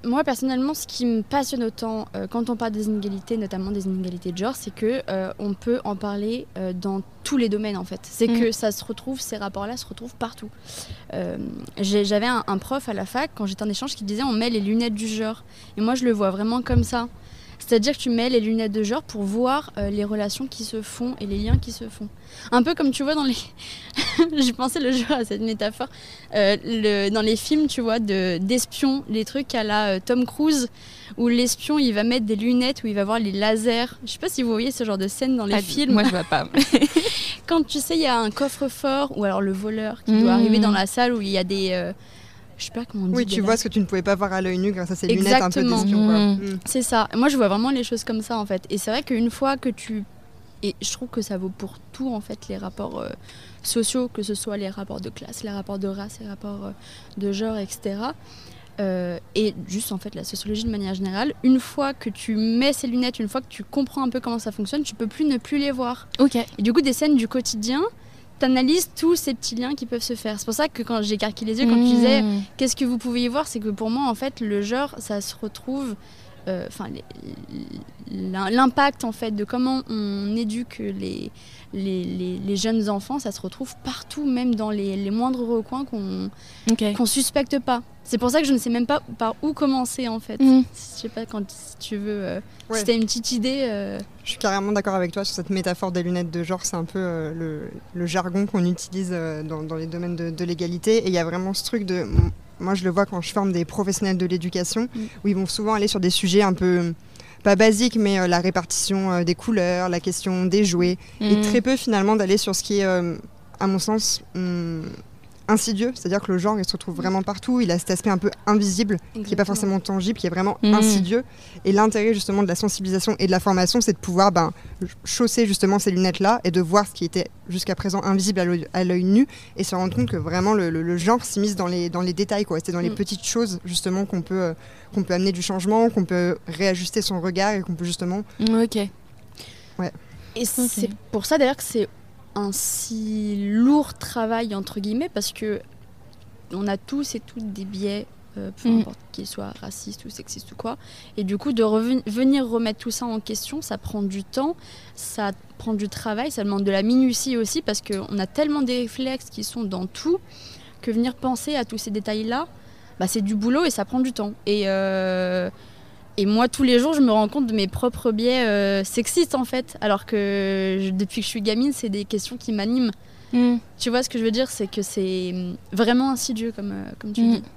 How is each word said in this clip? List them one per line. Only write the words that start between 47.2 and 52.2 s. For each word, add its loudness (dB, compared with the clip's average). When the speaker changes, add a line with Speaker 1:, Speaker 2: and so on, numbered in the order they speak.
Speaker 1:
je 4
vois 4
vraiment 2
les 0
choses -4
comme -4
ça, -4
en -4
fait. -4
Et -2
c'est -4
vrai 0
qu'une 0
fois 0
que -4
tu, -6
et -2
je -4
trouve -10
que -4
ça -6
vaut -4
pour -12
tout, -4
en -4